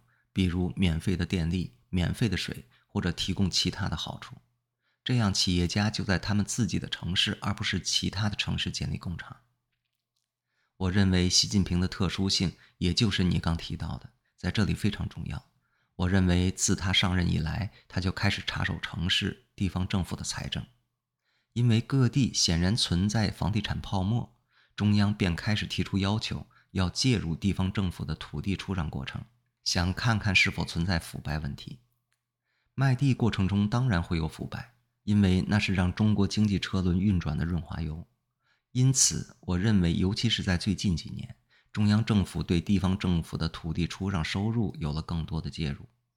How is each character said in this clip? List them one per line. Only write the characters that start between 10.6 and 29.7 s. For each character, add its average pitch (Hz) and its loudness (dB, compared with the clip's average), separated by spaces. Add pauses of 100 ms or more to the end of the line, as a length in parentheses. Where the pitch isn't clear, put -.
我 92 0
认 98 4
为 90 4
习 - 2
近 101 2
平 87 0
的 90 2
特 90 -2
殊 95 -2
性， 90 0 (240)
也 87 0
就 110 2
是 95 2
你 87 2
刚 82 0
提 - -8
到 82 -6
的， - -20 (260)
在 87 -4
这 107 0
里 85 0
非 101 0
常 - -6
重 - -10
要。 - -10 (520)
我 90 0
认 92 6
为 90 4
自 - 0
他 92 0
上 90 2
任 90 2
以 85 2
来， 78 -4 (160)
他 - -6
就 95 0
开 - 0
始 - -2
插 - -4
手 92 -2
城 - -4
市、 - -2
地 98 0
方 92 -2
政 92 0
府 - -8
的 - -8
财 - -6
政。 - -6 (880)
因 120 4
为 113 6
各 131 4
地 127 2
显 - 2
然 92 4
存 95 2
在 107 0
房 90 -2
地 107 0
产 82 -4
泡 95 -4
沫， 107 -2 (380)
中 104 4
央 104 4
便 95 0
开 104 -2
始 92 -2
提 87 -4
出 - -4
要 98 0
求， - -6 (260)
要 92 0
介 120 2
入 82 -2
地 98 2
方 95 0
政 95 0
府 - -10
的 76 -4
土 - -8
地 95 -2
出 95 -6
让 82 -2
过 69 -6
程， - -10 (380)
想 90 0